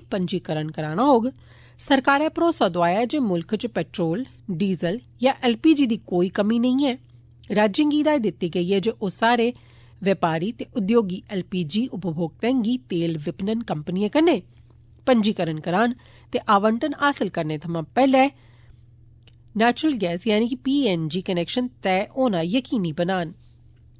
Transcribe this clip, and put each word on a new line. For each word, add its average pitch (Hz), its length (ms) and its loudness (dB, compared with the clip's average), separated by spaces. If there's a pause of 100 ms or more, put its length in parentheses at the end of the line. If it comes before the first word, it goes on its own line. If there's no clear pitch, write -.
(100)
पंजीकरण 170 600 -4
कराना 156 340 -4
होग। 254 260 4 (500)
सरकारै 285 500 2
भरोसा 320 400 2
दोआया 175 360 2
जे 302 160 -4
मुल्ख 180 320 -2
च 214 160 -4
पेट्रोल, 175 540 -4 (280)
डीजल 180 480 -2 (200)
या 254 140 2 (100)
एलपीजी 277 420 4
दी 220 100 0 (100)
कोई 180 260 0
कमी 214 280 0
नेईं 254 240 2
ऐ। 254 100 0 (560)
राज्यें 214 380 2
गी 294 80 2
हिदायत 302 260 2
दित्ती 185 280 -2
गेई 175 220 -2
ऐ 196 80 2
जे 220 120 -2
ओह् 208 200 -6
सारे 233 400 2 (500)
व्यापारी 175 500 0
ते - 220 -10
उद्योगी 202 560 0
एलपीजी 185 600 -4
उपभोक्ताएं 185 720 -4
गी 233 140 0 (100)
तेल 170 380 -2
विपणन 196 400 -4
कंपनियें 180 460 -4
कन्नै 320 300 2 (640)
पंजीकरण 196 540 0
करान 208 340 0 (380)
ते 247 60 -4 (120)
आवंटन 220 480 2
हासल 285 320 0
करने 156 280 -4
थमां 170 240 -6 (120)
पैह्ले 262 300 4 (1300)
natural 240 420 2
gas 175 280 -4
यानी 220 220 2
कि 254 160 -4
पीएनजी 190 600 0
connection 196 440 -2 (140)
तय 190 240 0 (100)
होना 247 300 2
यकीनी 196 480 -2
बनान। 175 400 -2 (640)